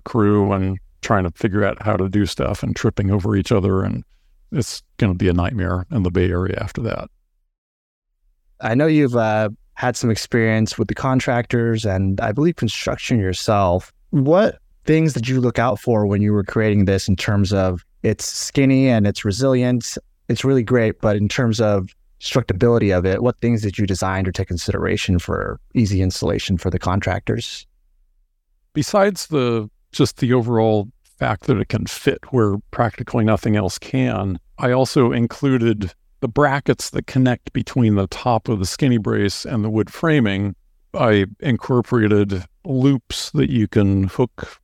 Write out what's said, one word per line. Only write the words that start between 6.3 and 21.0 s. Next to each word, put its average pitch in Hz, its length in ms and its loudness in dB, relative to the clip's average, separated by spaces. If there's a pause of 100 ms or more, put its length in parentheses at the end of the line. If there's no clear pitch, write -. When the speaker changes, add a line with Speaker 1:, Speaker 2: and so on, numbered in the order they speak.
Speaker 1:
Area 92 280 -4
after 104 220 -8
that. - 280 -6 (1500)
Speaker 2:
I 113 140 -2
know 143 140 4
you've, 147 280 2
uh, 110 340 2 (240)
had 123 220 -2
some 120 160 0
experience 110 640 0
with 110 120 -2
the 104 40 -4
contractors 120 920 0
and 98 360 0
I 110 100 -2
believe 147 240 0
construction - 640 -2
yourself. 92 720 0 (200)
What 160 480 2 (260)
things 156 280 2
did 117 140 -4
you 131 140 0
look 120 160 0
out 120 220 0
for 110 260 2
when 101 160 2
you 104 120 2
were 101 100 2
creating 104 420 2
this 95 220 0
in 98 80 2
terms 101 360 0
of 92 320 0 (200)
it's 110 220 -2
skinny 135 640 2
and 110 180 4
it's - 180 -2
resilient? 123 720 0 (300)
It's - 160 -4
really 135 180 4
great, 113 400 0